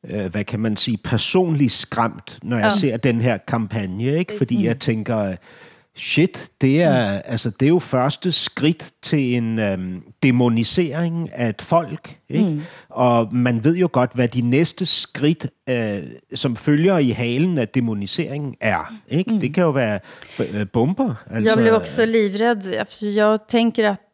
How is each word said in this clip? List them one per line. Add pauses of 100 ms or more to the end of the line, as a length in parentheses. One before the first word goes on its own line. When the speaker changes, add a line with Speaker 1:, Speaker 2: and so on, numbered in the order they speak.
Speaker 1:
eh,
vad
kan
man
säga,
personligt
skrämd, (100)
när
jag
Speaker 2:
Ja.
Speaker 1:
ser
den
här
kampanjen,
ikke?
Speaker 2:
Precis.
Speaker 1:
Fordi
jag
Speaker 2:
Mm.
Speaker 1:
tänker, (580)
shit,
det
är,
Speaker 2:
Mm. (100)
Speaker 1:
alltså, (100)
det
är
ju
första
skritt
till
en,
ehm, (180)
demonisering
av
ett
folk, (100)
ikke?
Speaker 3:
Mm. (260)
Speaker 1:
Och
man
vet
ju
gott,
vad
de
nästa
skritt, (200)
eh, (300)
som
följer
i
halen
av
demonisering
är, (220)
ikke?
Speaker 3:
Mm.
Speaker 1:
Det
kan
ju
vara, (440)
eh,
bomber, (160)
alltså.
Speaker 2:
Jag
blev
också
livrädd.
Alltså,
jag
tänker
att (120)